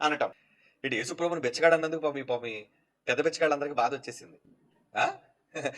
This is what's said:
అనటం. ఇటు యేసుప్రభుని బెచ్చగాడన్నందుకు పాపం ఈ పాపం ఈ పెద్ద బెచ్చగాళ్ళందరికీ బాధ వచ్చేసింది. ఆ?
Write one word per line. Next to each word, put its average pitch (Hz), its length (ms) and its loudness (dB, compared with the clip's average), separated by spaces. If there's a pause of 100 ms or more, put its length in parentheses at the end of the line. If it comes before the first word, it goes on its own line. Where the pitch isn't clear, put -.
అనటం. 151 280 0 (540)
ఇటు 131 100 -4
యేసుప్రభుని 165 460 -2
బెచ్చగాడన్నందుకు 160 600 2
పాపం 147 180 -2
ఈ 135 40 -6
పాపం 120 240 -4
ఈ 110 160 -10 (460)
పెద్ద 127 140 6
బెచ్చగాళ్ళందరికీ 147 520 0
బాధ 120 200 2
వచ్చేసింది. - 420 -12 (600)
ఆ? - 140 2 (680)